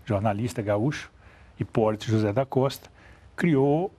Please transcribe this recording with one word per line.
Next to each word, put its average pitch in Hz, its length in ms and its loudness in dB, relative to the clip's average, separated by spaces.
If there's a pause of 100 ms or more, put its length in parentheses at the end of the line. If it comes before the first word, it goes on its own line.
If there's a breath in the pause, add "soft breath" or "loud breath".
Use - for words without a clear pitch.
jornalista 107 580 -2
gaúcho, 104 500 -2 (480 soft breath)
Hipólito 107 460 0
José 107 280 2
da 131 120 0
Costa, - 440 -2 (460 loud breath)
criou 151 640 2